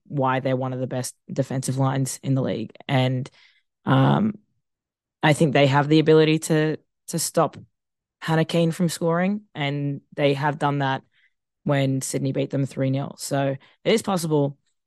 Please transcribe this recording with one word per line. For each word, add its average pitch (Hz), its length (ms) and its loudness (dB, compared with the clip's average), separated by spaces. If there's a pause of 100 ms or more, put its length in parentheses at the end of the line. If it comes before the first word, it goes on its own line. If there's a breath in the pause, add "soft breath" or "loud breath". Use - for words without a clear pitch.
why 131 360 0
they're 131 140 0
one 127 180 -4
of 127 60 -6
the 131 60 -4
best 127 300 -6 (180)
defensive 131 440 -2
lines 135 440 -2
in 139 140 0
the 131 80 0
league. 110 280 -4 (160)
And, 131 400 0 (580 soft breath)
um, 139 500 2 (880)
I 151 100 6
think 143 200 2
they 143 140 6
have 139 200 2
the 156 120 6
ability 156 400 4
to, 156 380 -2 (300)
to 170 120 -6
stop - 380 -2 (640)
Hannah 160 240 0
Keane 170 260 0
from 170 180 0
scoring, 180 520 -2 (140)
and 143 460 -4 (140)
they 143 200 2
have 147 240 -2
done 143 200 0
that 135 220 -2 (640)
when 135 380 0
Sydney 135 300 -4
beat 139 200 -4
them 139 160 -2
three 135 240 -4
nil. 139 260 -4
So 139 380 -4 (280 soft breath)
it 180 100 2
is 220 100 0
possible. 156 540 0 (300)